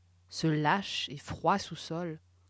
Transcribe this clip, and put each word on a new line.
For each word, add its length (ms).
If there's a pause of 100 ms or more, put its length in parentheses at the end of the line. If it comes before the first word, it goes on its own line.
(300)
Ce 180
lâche 640
et 80
froid 420
sous-sol, 600 (280)